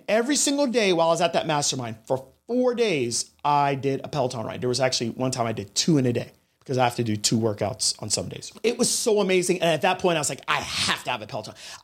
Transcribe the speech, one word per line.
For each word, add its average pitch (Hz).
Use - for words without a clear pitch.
every 233
single 285
day 220
while 165
I -
was 165
at 170
that 160
mastermind, 135
for 131
four 247
days, 156
I 143
did 135
a -
Peloton 123
ride. 95
There 127
was 123
actually 127
one 127
time 127
I 113
did 107
two 156
in 127
a 120
day 113
because 127
I 127
have 120
to 123
do 110
two 107
workouts 107
on 104
some 95
days. -
It 240
was 240
so 208
amazing. 185
And 165
at 156
that 180
point, 175
I 151
was 139
like, 135
"I 147
have -
to 139
have 123
a 107
Peloton. 110